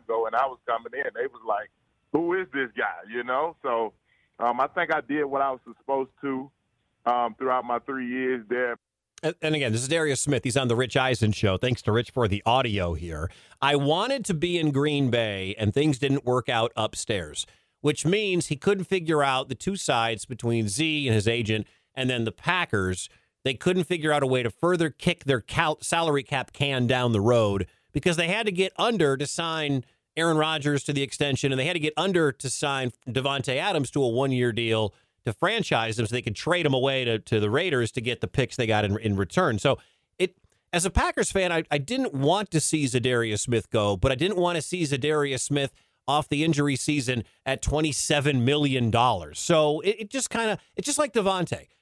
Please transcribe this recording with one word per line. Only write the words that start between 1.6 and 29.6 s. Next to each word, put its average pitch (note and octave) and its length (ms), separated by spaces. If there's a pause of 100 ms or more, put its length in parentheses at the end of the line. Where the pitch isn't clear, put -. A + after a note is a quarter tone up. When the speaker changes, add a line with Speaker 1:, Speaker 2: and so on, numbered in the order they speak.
Speaker 1:
"Who E3+ 220
is F#3 180
this C3+ 240
guy?" G2 320
You A#2+ 160
know? C#3 380
So, A2+ 320 (440)
um, A#2+ 220
I C#3 60
think D#3+ 280
I D3+ 60
did C#3+ 240
what C3+ 160
I C#3 100
was B2+ 100 (180)
supposed C3+ 320 (100)
to, C#3 300 (560)
um, A#2+ 300
throughout B2+ 280
my A#2+ 160
three C3 260
years B2+ 420
there. B2 300 (420)
Speaker 2:
And, D#3 220
and D#3 140
again, C3 160
this A#2 100
is C3 60
Darius D#3 320
Smith. C#3 240
He's B2 120
on C3 120
the A#2 80
Rich B2 200
Eisen B2+ 360
Show. F#2+ 240
Thanks B2 260
to - 80
Rich A#2 220
for A#2+ 160
the G2 180
audio G#2+ 480
here. E2+ 340 (320)
"I C#3 140
wanted F3+ 520
to F#3 80
be F3 240
in D#3 120
Green C#3 400
Bay, G#2 480
and G2+ 160
things D3 240
didn't C#3 260
work B2 240
out A#2 280
upstairs, G2+ 680 (360)
which D3 260
means F#3+ 400
he D#3 80
couldn't G3 300
figure D#3+ 400
out C3 240
the B2+ 80
two G3 180
sides A#2 500
between A#2 440
Z D3 400
and A2 80
his G2+ 100
agent G#2+ 400 (300)
and C3 120
then B2 160
the A2 80
Packers. G#2+ 760 (340)
They C3+ 120
couldn't F3+ 300
figure D#3 280
out D3 100
a C#3 60
way B2+ 160
to A2+ 60
further E3 380
kick - 360
their C3+ 160
cal-, D#3 400
salary D#3+ 420
cap - 300
can C3+ 340
down B2 240
the G#2+ 100
road G#2 460 (260)
because E3 240
they E3 120
had G#3+ 180
to G#3 60
get F#3 260
under E3+ 380
to C#3 100
sign D#3 580 (320)